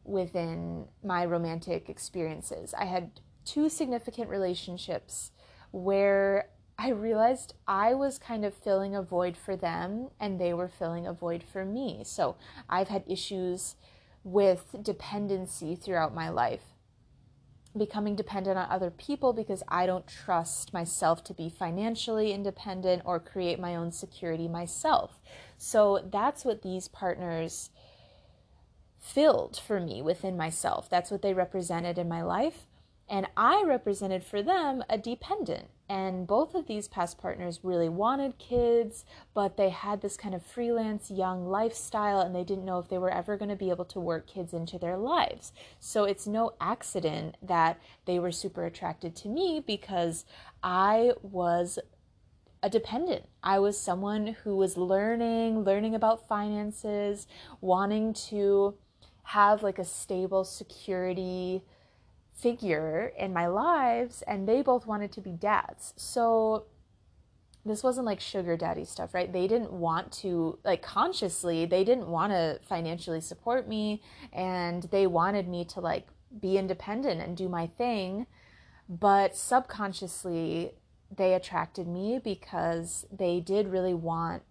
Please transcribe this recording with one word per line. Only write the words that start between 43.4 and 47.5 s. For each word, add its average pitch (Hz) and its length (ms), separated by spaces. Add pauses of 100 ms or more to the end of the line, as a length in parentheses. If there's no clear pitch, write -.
be 190 140
able 180 160
to 190 140
work 170 260
kids 180 280
into 170 260
their 175 180
lives. 269 540 (280)
So - 260
it's 196 200
no 220 340
accident 160 800
that 170 400 (260)